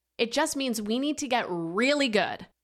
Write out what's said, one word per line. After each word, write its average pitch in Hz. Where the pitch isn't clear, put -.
It 233
just 311
means 254
we 214
need 294
to 294
get 240
really 220
good 202